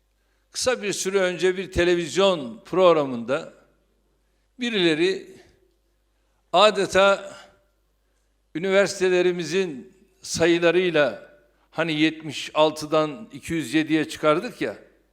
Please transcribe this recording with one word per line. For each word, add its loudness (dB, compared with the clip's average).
Kısa -4
bir -4
süre -2
önce 0
bir -8
televizyon 0
programında 2
birileri 0
adeta 2
üniversitelerimizin 0
sayılarıyla, 0
hani -4
yetmiş -2
altıdan 0
iki -10
yüz -4
yediye 0
çıkardık -2
ya, -4